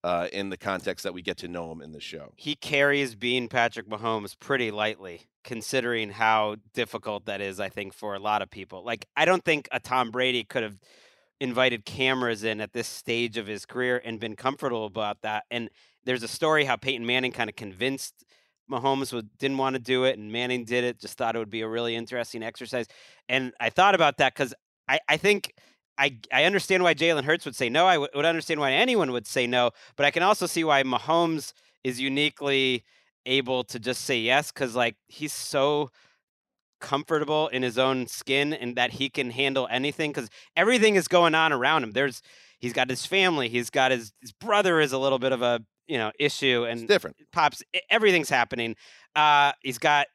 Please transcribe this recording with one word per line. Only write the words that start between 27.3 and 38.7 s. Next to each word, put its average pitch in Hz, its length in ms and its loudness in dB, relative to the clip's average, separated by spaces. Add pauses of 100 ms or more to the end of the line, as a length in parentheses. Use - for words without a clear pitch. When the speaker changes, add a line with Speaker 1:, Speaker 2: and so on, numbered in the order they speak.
Speaker 2:
would 135 100 -8
say 123 140 0
no. 160 180 4
I 185 60 6
w-, 147 200 2
would 143 120 0
understand 165 340 0
why 139 140 2
anyone 196 400 2
would 117 120 -4
say 123 220 0
no, 123 240 2 (240)
but 143 100 2
I 143 60 4
can 165 100 0
also 190 240 2
see 165 180 -2
why 143 200 4
Mahomes 156 720 0 (300)
is 127 160 -4
uniquely 135 840 0 (420)
able 131 400 0
to - 140 -10
just 120 220 -4
say 127 180 0
yes, 127 320 2
'cause, 120 240 -4
like, 120 200 0 (120)
he's - 260 -10
so 147 560 0 (880)
comfortable 151 720 0
in 127 140 -2
his 120 140 -2
own 131 300 2
skin 143 460 -2
and 123 220 -8